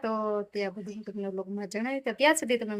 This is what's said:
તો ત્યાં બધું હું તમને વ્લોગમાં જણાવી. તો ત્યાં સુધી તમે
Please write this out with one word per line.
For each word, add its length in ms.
તો 80
ત્યાં 220
બધું 180
હું 140
તમને 260
વ્લોગમાં 380
જણાવી. 340
તો 140
ત્યાં 200
સુધી 220
તમે 180